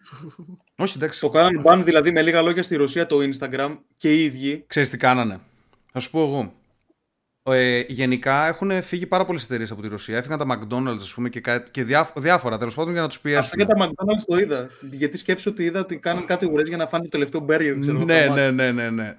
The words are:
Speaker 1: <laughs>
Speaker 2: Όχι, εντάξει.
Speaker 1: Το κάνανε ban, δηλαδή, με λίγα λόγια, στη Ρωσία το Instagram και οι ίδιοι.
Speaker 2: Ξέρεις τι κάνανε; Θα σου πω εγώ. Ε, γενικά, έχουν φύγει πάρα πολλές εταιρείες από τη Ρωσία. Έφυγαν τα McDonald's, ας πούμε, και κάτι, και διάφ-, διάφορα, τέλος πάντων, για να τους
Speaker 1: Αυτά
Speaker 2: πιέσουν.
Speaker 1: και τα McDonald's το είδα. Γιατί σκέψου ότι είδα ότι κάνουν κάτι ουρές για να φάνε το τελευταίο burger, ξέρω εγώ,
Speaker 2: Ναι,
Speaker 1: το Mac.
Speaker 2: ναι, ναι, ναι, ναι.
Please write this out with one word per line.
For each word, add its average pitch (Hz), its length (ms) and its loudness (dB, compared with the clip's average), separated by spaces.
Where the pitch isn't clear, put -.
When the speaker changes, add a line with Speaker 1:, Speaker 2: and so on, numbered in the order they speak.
Speaker 1:
<laughs> 156 720 -20
Speaker 2:
Όχι, 190 220 -4
εντάξει. 147 220 -6
Speaker 1:
Το 147 100 0
κάνανε 165 360 4
ban, 180 200 10
δηλαδή, 160 260 4
με 160 100 4
λίγα 165 200 4
λόγια, 170 220 0
στη - 120 -4
Ρωσία 143 300 0
το 151 140 2
Instagram 139 580 -4
και 151 160 2
οι 160 100 4
ίδιοι. 139 440 -4
Speaker 2:
Ξέρεις 139 220 0
τι 127 80 -10
κάνανε; 120 420 2
Θα - 80 -8
σου - 120 -8
πω 160 100 0
εγώ. 139 320 -2
Ε, 127 420 4
γενικά, 131 600 0
έχουν 185 340 -2
φύγει 180 240 -6
πάρα 185 200 2
πολλές 175 180 -6
εταιρείες 113 280 -6
από 104 100 -12
τη 107 60 -8
Ρωσία. 107 300 -6
Έφυγαν 131 200 -4
τα 147 120 -2
McDonald's, 120 520 -4
ας 98 120 -12
πούμε, 120 160 -6
και 120 100 -10
κάτι, 123 320 -4
και 131 120 -4
διάφ-, 147 360 0
διάφορα, 131 380 0
τέλος 117 180 -6
πάντων, 165 180 -4
για 170 80 -2
να 156 60 -2
τους 131 100 -8
Speaker 1:
Αυτά 147 120 -6
Speaker 2:
πιέσουν. 143 280 0
Speaker 1:
και 202 80 4
τα 208 100 4
McDonald's 202 400 -2
το 175 100 2
είδα. 143 320 -2
Γιατί 143 260 -4
σκέψου 185 340 -2
ότι 202 120 -4
είδα 170 160 -2
ότι 185 200 -6
κάνουν 175 260 -4
κάτι 180 200 0
ουρές 156 220 2
για 170 100 -6
να 160 100 -2
φάνε 170 160 -2
το 170 60 -10
τελευταίο 147 400 -2
burger, 156 320 2
ξέρω 143 160 0
εγώ, 165 80 0
Speaker 2:
Ναι, 165 220 6
Speaker 1:
το 139 40 4
Mac. 139 40 2
Speaker 2:
ναι, 139 160 4
ναι, 131 200 2
ναι, 120 180 -2
ναι. 110 300 -6